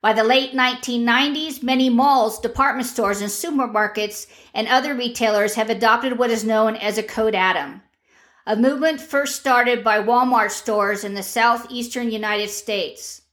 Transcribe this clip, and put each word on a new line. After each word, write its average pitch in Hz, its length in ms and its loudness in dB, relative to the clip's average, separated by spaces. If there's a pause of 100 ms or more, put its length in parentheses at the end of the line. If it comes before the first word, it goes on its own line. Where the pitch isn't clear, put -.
By 220 120 4
the 220 100 2
late 262 280 2
nineteen 254 520 -2
nineties, 285 580 0
many 262 260 2
malls, 247 520 2
department 247 480 -2
stores, 202 320 -2
and 202 100 -4
supermarkets 214 960 -2 (260)
and 220 140 -4
other 262 280 0
retailers 220 600 0
have 220 160 -2
adopted 233 480 2
what 240 120 2
is 220 120 0
known 220 320 2
as 208 240 -4
a 214 60 -4
Code 220 320 0
Adam, 175 460 0 (680)
a 214 80 0
movement 277 440 2
first 277 360 -2
started 240 480 2
by 214 160 4
Walmart 233 500 2
stores 208 540 -2
in 202 100 -8
the 196 80 -6
southeastern 240 880 -2
United 208 400 -4
States. - 720 -8 (100)